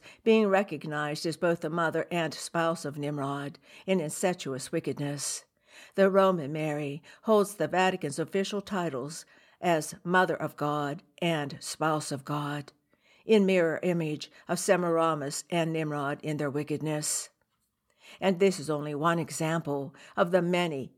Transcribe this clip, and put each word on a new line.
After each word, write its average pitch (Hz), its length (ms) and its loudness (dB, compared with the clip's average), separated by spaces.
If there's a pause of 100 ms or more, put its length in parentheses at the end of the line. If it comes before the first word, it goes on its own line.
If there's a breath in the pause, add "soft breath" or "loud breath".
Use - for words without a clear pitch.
(240 loud breath)
being 220 240 6
recognized 156 800 0
as 160 100 -2
both 170 240 2
the 156 100 -4
mother 160 400 0
and 170 240 -2
spouse 165 520 -2
of 143 120 -8
Nimrod 143 640 -6 (260 loud breath)
in 190 140 2
incestuous 156 720 -4
wickedness, 143 720 -4 (520 loud breath)
the 196 140 6
Roman 185 420 4
Mary 151 500 -4 (220 loud breath)
holds 208 320 4
the 208 120 0
Vatican's 185 520 0
official 196 420 -2
titles 160 640 -6 (340 soft breath)
as 160 440 0
Mother 180 320 4
of 143 200 -6
God 147 460 -2 (180)
and 151 400 -2
Spouse 151 520 -2
of 135 120 -6
God, 147 480 -6 (540 soft breath)
in 214 200 6
mirror 175 360 4
image 165 500 -2 (160 loud breath)
of 175 120 -2
Semiramis 165 920 2
and 165 240 0
Nimrod 147 480 -2
in 151 160 -4
their 147 120 -2
wickedness. 151 800 -4 (920 loud breath)
And 185 180 2
this 190 200 4
is 143 100 -8
only 147 240 -4
one 165 240 2
example 156 800 -2 (200 loud breath)
of 196 140 2
the 180 140 4
many, 175 540 0